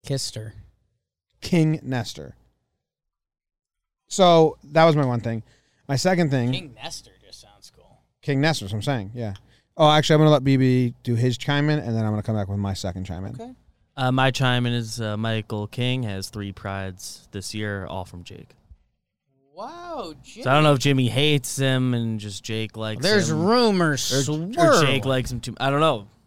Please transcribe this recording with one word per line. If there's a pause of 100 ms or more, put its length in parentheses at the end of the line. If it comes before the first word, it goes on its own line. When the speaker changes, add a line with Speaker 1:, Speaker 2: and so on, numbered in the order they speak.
Speaker 1:
Kister. (880)
Speaker 2:
King
Nestor. (1700)
So
that
was
my
one
thing. (460)
My
second
thing.
Speaker 1:
King
Nestor (140)
just
sounds
cool. (200)
Speaker 2:
King
Nestor,
that's
what
I'm
saying.
Yeah. (420)
Oh,
actually,
I'm
gonna
let
B
B
do
his
chime
in,
and
then
I'm
gonna
come
back
with
my
second
chime
in.
Speaker 1:
Okay. (460)
Speaker 3:
Uh,
my
chime
in
is,
uh,
Michael
King
has
three
prides
this
year,
all
from
Jake. (1000)
Speaker 1:
Wow, (100)
Speaker 3:
So
I
don't
know
if
Jimmy
hates
him
and
just
Jake
likes
Speaker 1:
There's
Speaker 3:
him.
Speaker 1:
rumors
Speaker 3:
Or,
or
Speaker 1:
swirling.
Speaker 3:
Jake
likes
him
too.
I
don't
know. (200)